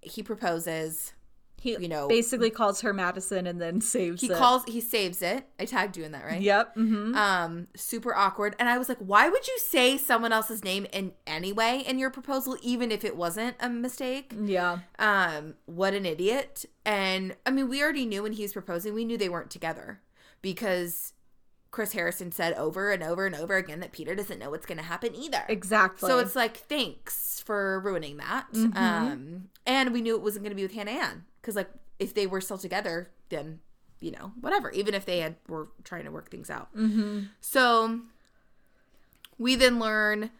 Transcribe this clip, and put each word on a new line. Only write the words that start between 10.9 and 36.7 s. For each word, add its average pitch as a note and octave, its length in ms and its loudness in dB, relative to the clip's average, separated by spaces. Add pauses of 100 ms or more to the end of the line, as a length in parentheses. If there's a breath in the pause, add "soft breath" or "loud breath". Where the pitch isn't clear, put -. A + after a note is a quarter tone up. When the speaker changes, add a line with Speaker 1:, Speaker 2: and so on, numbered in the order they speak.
Speaker 1:
in F#3+ 200 -4 (160)
any E3 240 -4
way A3+ 340 2
in C4 120 -2
your C4 120 0
proposal, C4 520 -4
even A#3+ 300 0
if G#3 120 -4
it F#3+ 120 -2
wasn't G#3+ 440 -2
a B3 80 -2
mistake?" B3+ 680 -4
Speaker 2:
Yeah. F3+ 440 0 (180)
Speaker 1:
Um, E3+ 560 2 (120)
what F#3+ 280 0
an G3 120 -2
idiot. F#3 580 0 (200)
And, F#3+ 520 0 (100)
I B3+ 60 4
mean, C4+ 160 2
we C4+ 140 0
already C#4 240 2
knew G3+ 180 -2
when G#3+ 80 -2
he G#3+ 100 -6
was G3+ 100 -6
proposing, F#3+ 420 -4
we A3+ 100 -2
knew A3+ 140 -2
they G3 100 0
weren't F3 220 -6
together E3 500 -8 (400 soft breath)
because F3+ 720 -2 (600)
Chris G#3 200 -4
Harrison F3 380 -4
said E3+ 240 0
over F#3 380 0
and F3 100 0
over F3 240 0
and F3+ 80 -2
over E3+ 220 0
again F3 240 -2
that F3+ 100 -10
Peter D#3+ 240 -6
doesn't G3 240 -6
know C3 120 -10
what's D#3 160 -8
gonna D#3+ 180 -8
happen F#3+ 320 -4
either. C4 320 -2
Speaker 2:
Exactly. F#3+ 600 2
Speaker 1:
So B3+ 120 6
it's B3+ 160 0
like, A#3 200 0
thanks - 880 -4
for G3 360 0
ruining E3 380 -4
that. - 340 -4
Speaker 2:
Mm-hmm. A3 260 4
Speaker 1:
Um, F#3 680 0 (180)
and B3+ 260 4
we A#3+ 80 0
knew A3+ 140 2
it A3 80 0
wasn't G#3 220 -2
gonna G3+ 100 -6
be G3 80 -2
with F#3+ 120 -2
Hannah G#3 180 -6
Ann F#3+ 320 -4 (180)
'cause, G#3 140 -4
like, F#3+ 120 -2 (300)
if F#3+ 160 -4
they G3+ 140 2
were F#3+ 120 -2
still F#3+ 160 -6
together, F#3+ 540 -6 (200)
then, D#3+ 280 -8 (420)
you E3 120 -8
know, - 280 -14
whatever, D4+ 300 0
even G3+ 240 0
if G3 100 -2
they F3+ 140 -2
had, E3 160 -4 (140)
were D#3 200 -8 (160)
trying E3 200 -12
to D3 80 -10
work D#3 180 -14
things - 200 -14
out. - 260 -10